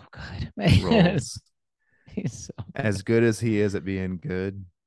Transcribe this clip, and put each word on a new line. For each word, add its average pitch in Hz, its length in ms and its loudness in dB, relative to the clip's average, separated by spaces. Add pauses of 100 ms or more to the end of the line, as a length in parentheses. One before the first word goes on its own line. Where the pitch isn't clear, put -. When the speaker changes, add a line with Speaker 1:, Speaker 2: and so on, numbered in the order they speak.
(120)
Speaker 1:
good, - 420 -10
<laughs> - 40 -18
man. 202 260 4
Speaker 2:
roles. 180 580 2 (680)
Speaker 1:
He's - 380 -8
so - 60 -14 (220)
Speaker 2:
As 101 260 0
Speaker 1:
good. 113 200 2
Speaker 2:
good - 20 6
as 113 160 4
he 110 200 0
is 101 160 2
at 80 100 -6
being 92 360 -4
good, 95 440 -6 (200)